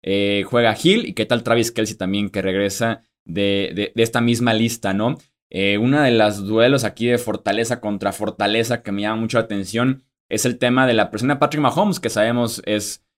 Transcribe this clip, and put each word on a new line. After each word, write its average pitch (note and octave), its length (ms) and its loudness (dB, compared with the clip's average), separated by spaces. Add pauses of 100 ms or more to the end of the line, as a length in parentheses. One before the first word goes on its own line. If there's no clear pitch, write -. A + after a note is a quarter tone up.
eh, G2+ 460 0
juega A#2 320 2
Hill G3 260 4
y F#2+ 60 -10
qué A2 120 -2
tal A#2+ 180 0
Travis A#2 280 0
Kelce A2 240 -4
también, G2 340 -4
que G2 120 -4
regresa G2+ 640 -2 (200)
de, G2 520 0
de, G#2 200 -4
de A2+ 80 4
esta A2 160 0
misma A#2 360 2
lista, A2 380 -2
¿no? A2+ 220 0 (360)
Eh, G2 260 0
uno C3 240 2
de C3 100 4
los G#2+ 320 2
duelos A2+ 400 4
aquí A2 220 -4
de A#2+ 140 2
fortaleza A2+ 600 -2
contra G2+ 320 -4
fortaleza A2 680 -2
que G#2 100 -10
me G2+ 120 -4
llama A2 180 -4
mucho A2+ 160 -2
la A#2 60 2
atención A2+ 600 -2 (240)
es G#2+ 160 -4
el B2 140 -2
tema B2+ 300 2
de A#2+ 80 2
la G#2+ 160 2
presión A2+ 200 -2
a C#3 80 -2
Patrick D3+ 220 0
Mahomes, D#3 380 2
que A2+ 100 -4
sabemos A#2 560 0
es G#2 400 -4 (120)